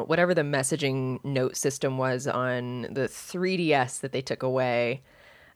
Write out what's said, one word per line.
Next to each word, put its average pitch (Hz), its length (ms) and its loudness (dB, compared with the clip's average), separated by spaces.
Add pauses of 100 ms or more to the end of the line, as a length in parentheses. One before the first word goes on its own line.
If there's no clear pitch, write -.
whatever 175 260 4
the 165 80 4
messaging 135 840 0
note 131 320 0
system 135 420 -2
was 131 280 -2
on 123 640 -2
the 131 160 -2
three 185 500 -4
D 165 160 2
S 131 260 2
that 135 120 -6
they 131 120 -2
took 131 200 -6
away, 127 600 2 (540)